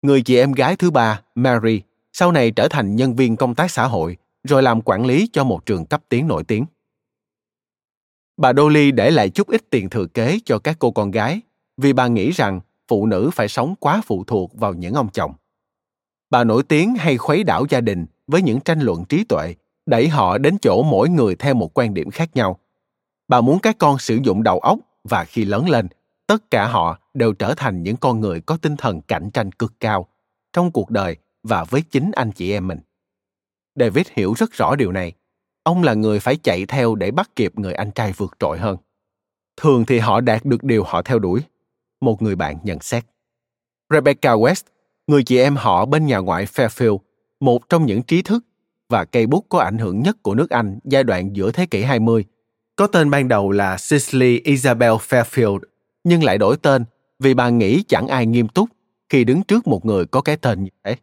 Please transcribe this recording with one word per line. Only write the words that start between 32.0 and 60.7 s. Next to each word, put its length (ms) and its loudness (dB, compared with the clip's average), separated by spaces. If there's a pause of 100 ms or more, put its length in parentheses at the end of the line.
anh 200 -4
chị 200 -6
em 160 -4
mình. 120 -8 (920)
David 380 0
hiểu 240 -2
rất 160 -2
rõ 240 -2
điều 160 -2
này. 200 -6 (500)
Ông 200 0
là 120 2
người 260 0
phải 160 0
chạy 300 -2
theo 280 0
để 160 -4
bắt 260 -4
kịp 220 -2
người 160 -6
anh 160 -6
trai 220 -4
vượt 260 -8
trội 200 -4
hơn. 180 -4 (800)
Thường 300 2
thì 120 2
họ 220 0
đạt 240 0
được 200 -2
điều 200 0
họ 180 -4
theo 160 -2
đuổi, 240 -2 (580)
một 220 0
người 140 -2
bạn 260 -6
nhận 180 -8
xét. 240 -6 (840)
Rebecca 400 2
West, 320 2 (440)
người 180 4
chị 140 2
em 180 4
họ 280 2
bên 220 0
nhà 120 0
ngoại 260 -2
Fairfield, 540 0 (420)
một 280 0
trong 180 2
những 160 0
trí 200 0
thức 220 -2 (440)
và 160 0
cây 220 0
bút 220 0
có 100 0
ảnh 200 -2
hưởng 240 -2
nhất 200 -2
của 120 -2
nước 160 0
Anh 340 -2
giai 200 2
đoạn 320 -2
giữa 160 -2
thế 140 -2
kỷ 160 -2
hai 180 0
mươi, 240 2 (520)
có 100 2
tên 240 2
ban 180 0
đầu 220 2
là 260 0 (120)
Cicely 520 2
Isabel 520 2
Fairfield, 680 0 (440)
nhưng 200 4
lại 140 4
đổi 180 4
tên 280 2 (340)
vì 160 4
bà 140 2
nghĩ 400 2
chẳng 200 0
ai 180 0
nghiêm 220 2
túc 200 0 (400)
khi 160 4
đứng 180 2
trước 240 0
một 180 -2
người 220 0
có 140 0
cái 160 -2
tên 280 -2
như 60 -12 (140)